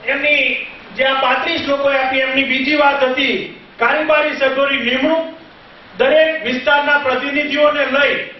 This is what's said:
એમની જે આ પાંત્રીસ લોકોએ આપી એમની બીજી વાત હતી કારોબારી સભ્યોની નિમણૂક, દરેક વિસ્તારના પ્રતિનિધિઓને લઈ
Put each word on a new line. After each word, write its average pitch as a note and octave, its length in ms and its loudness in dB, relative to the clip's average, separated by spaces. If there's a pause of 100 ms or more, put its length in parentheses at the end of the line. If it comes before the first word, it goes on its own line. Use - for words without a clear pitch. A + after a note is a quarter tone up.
એમની C#4 600 0 (280)
જે C4+ 100 0
આ C4+ 160 0
પાંત્રીસ C4+ 460 0
લોકોએ C#4 300 0
આપી C4 240 0
એમની C4+ 220 0
બીજી C4+ 380 0
વાત C#4 220 4
હતી B3+ 340 0 (400)
કારોબારી D4+ 580 0
સભ્યોની C4+ 460 0
નિમણૂક, C4+ 420 0 (760)
દરેક D#4 460 2
વિસ્તારના C#4+ 560 0
પ્રતિનિધિઓને C#4 920 0
લઈ C4+ 260 0 (220)